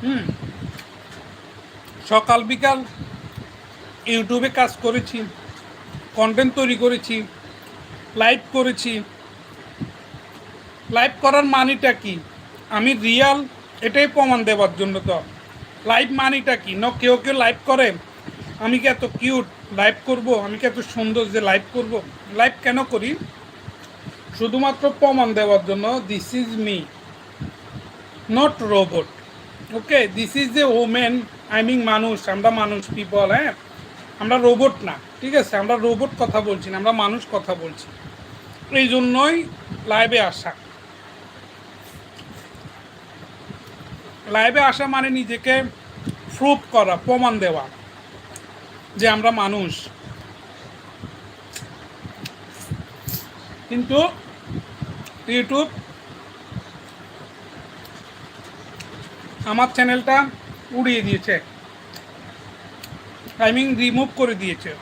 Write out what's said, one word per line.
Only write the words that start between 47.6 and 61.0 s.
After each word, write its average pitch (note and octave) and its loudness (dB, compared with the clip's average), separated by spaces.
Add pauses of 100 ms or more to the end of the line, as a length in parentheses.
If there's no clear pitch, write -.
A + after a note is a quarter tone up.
যে A3 4
আমরা G#3+ 4
মানুষ। G3+ -2 (3750)
কিন্তু B3+ 2 (1160)
YouTube C4 0 (3750)
আমার A3+ 2
চ্যানেলটা B3+ 4 (420)
উড়িয়ে B3 0